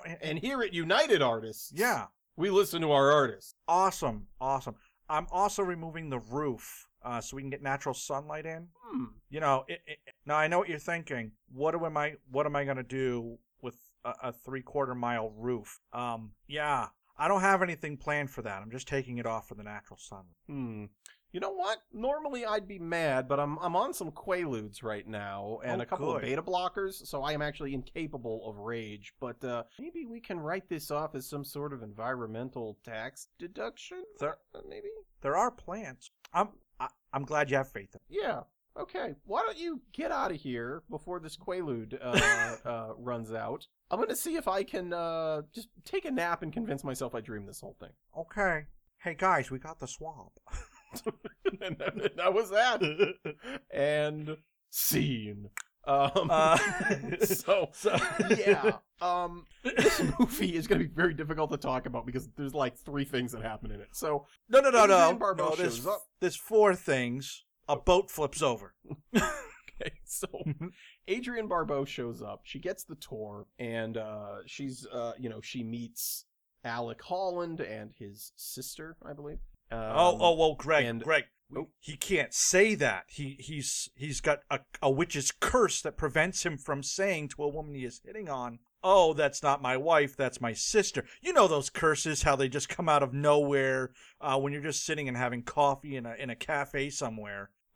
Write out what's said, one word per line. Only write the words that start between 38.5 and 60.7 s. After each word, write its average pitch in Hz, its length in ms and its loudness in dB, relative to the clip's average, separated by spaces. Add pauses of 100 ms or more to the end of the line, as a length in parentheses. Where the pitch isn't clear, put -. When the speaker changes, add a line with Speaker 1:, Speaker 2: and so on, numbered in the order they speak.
Speaker 2:
Okay. 269 360 -8 (100)
Why 269 200 -2
don't 440 140 -4
you 330 220 -6 (120)
get 311 200 -4
out 247 180 -2
of 165 60 -6
here 131 520 -6
before 180 300 -8
this 156 180 -14
Quaalude, 131 640 -6
uh, 123 600 2
Speaker 1:
<laughs> - 80 -20
Speaker 2:
uh, 113 280 -6
runs 117 360 -6
out? 113 340 -6 (240)
I'm 190 80 -2
gonna 440 160 0
see 330 220 -4
if 320 100 -4
I 196 160 0
can, 180 300 -6
uh, 165 500 -2 (100)
just - 140 -12 (180)
take 381 200 -4
a 311 80 -4
nap 170 320 0
and 151 80 -6
convince 208 320 -4
myself 127 280 -4
I 117 100 -4
dreamed 104 260 -10
this 98 120 -16
whole - 200 -16
thing. 82 100 -18 (260)
Speaker 1:
Okay. 165 500 -2 (320)
Hey, 170 160 -6
guys, 180 360 2
we 131 80 -6
got 156 220 -14
the 131 80 -10
swamp. 131 420 -14 (220)
<laughs> - 580 -10 (500)
Speaker 2:
And 185 180 -6
that, - 380 -4
that 185 180 4
was 214 160 2
that. 226 300 4
Speaker 1:
<laughs> 170 920 -2
Speaker 2:
And 151 640 -2 (340)
scene. 107 800 -2 (360)
Um, 139 440 4
Speaker 1:
Uh, 160 260 8
Speaker 2:
<laughs> - 680 0
so, - 460 2
Speaker 1:
<laughs> - 20 -20
so 202 240 0 (340)
Speaker 2:
yeah. 196 420 4 (300)
Um, 175 420 -2 (180)
this - 480 4
<laughs> - 80 -4
movie 202 380 2
is 160 100 -2
gonna 170 180 4